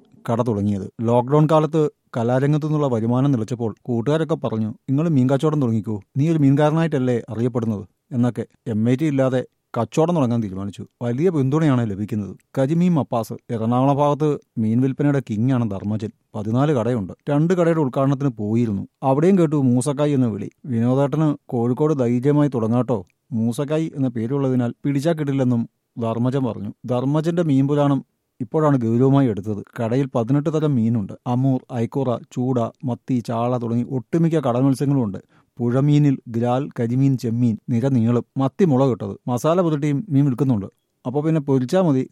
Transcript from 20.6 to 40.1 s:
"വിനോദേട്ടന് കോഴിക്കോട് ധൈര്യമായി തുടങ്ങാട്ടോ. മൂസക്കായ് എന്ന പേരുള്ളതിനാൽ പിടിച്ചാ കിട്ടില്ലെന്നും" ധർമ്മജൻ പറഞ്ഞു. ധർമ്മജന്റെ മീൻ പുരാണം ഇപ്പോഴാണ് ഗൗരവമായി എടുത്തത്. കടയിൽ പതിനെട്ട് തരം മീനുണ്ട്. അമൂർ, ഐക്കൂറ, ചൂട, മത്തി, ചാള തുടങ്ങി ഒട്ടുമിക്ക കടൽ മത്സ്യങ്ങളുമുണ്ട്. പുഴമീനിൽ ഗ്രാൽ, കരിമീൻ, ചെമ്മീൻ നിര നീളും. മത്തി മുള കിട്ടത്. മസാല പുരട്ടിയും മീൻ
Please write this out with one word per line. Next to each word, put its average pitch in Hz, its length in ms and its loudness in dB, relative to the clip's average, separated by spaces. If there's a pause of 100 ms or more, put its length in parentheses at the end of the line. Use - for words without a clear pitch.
"വിനോദേട്ടന് 139 720 0 (100)
കോഴിക്കോട് 127 540 0
ധൈര്യമായി 131 560 2
തുടങ്ങാട്ടോ. 113 520 0 (240)
മൂസക്കായ് 139 640 -2
എന്ന 135 120 -2
പേരുള്ളതിനാൽ 123 640 -2 (100)
പിടിച്ചാ 143 300 0
കിട്ടില്ലെന്നും" 135 560 0 (320)
ധർമ്മജൻ 120 420 -2
പറഞ്ഞു. 101 300 -6 (120)
ധർമ്മജന്റെ 147 580 -2
മീൻ 139 240 2
പുരാണം 143 380 0 (360)
ഇപ്പോഴാണ് 147 360 0
ഗൗരവമായി 131 500 2
എടുത്തത്. 104 560 -6
കടയിൽ 127 320 -2
പതിനെട്ട് 139 380 0
തരം 151 220 0
മീനുണ്ട്. 113 380 0 (140)
അമൂർ, 127 460 0
ഐക്കൂറ, 123 440 -2
ചൂട, 123 420 -4
മത്തി, 120 600 -4
ചാള 120 380 -2
തുടങ്ങി 117 320 -4
ഒട്ടുമിക്ക 165 460 0
കടൽ 127 240 0
മത്സ്യങ്ങളുമുണ്ട്. 135 580 0 (400)
പുഴമീനിൽ 139 600 4 (100)
ഗ്രാൽ, 123 420 -2 (100)
കരിമീൻ, 127 380 2
ചെമ്മീൻ 117 400 0 (120)
നിര 117 180 0
നീളും. 120 380 2 (120)
മത്തി 135 280 0
മുള 135 200 4
കിട്ടത്. 107 440 -4
മസാല 156 320 0
പുരട്ടിയും 147 480 -2
മീൻ 139 160 4